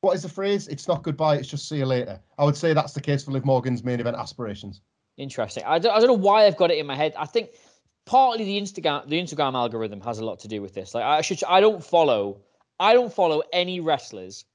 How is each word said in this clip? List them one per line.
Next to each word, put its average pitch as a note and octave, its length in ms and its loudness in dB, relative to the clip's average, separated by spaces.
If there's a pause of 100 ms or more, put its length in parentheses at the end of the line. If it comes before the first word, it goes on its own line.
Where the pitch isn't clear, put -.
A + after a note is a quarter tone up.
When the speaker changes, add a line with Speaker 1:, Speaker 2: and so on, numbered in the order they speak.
Speaker 1:
What F#3+ 140 2
is D#3 80 -6
the F3 60 -10
phrase? G3+ 380 -2
It's D3 200 -12
not E3+ 160 0
goodbye, D#3 340 2
it's C3+ 120 -6
just - 200 -10
see D#3 80 -6
you C3+ 80 -2
later. G2+ 340 -2 (200)
I C#3+ 60 4
would D3 120 2
say E3 160 2
that's D3+ 200 0
the C#3+ 80 -6
case C#3+ 220 -2
for C#3 80 -10
Liv C3+ 140 -4
Morgan's B2+ 380 0
main B2 160 -2
event A#2 180 -4
aspirations. G2+ 640 -10 (360)
Speaker 2:
Interesting. C3 480 -8
I D#3 140 2
don't, G#3 160 2
I G#3+ 40 6
don't A#3 80 6
know B3+ 60 6
why G#3 320 6
I've G3 120 4
got F3 140 4
it D#3 60 2
in D3+ 80 -4
my C#3 100 -6
head. D3+ 220 0
I E3+ 80 -4
think A3+ 240 -4 (560)
partly A#3+ 400 2
the G3+ 140 -2
Instagram, D#3+ 500 -4
the D#3 120 0
Instagram D3 340 -2
algorithm A2 460 -4
has A#2 180 -8
a A2+ 60 -8
lot G#2 140 -8
to - 80 -20
do G#2+ 140 -8
with F#2+ 120 -12
this. F#2 220 -12
Like, A#2 80 -2
I D3+ 180 2
should, F3 260 -4
I F3+ 120 6
don't G3+ 240 2
follow, A2 580 2 (380)
I G#3 140 4
don't A#3+ 180 4
follow E3 300 0 (120)
any F3+ 260 -2
wrestlers A2+ 760 -6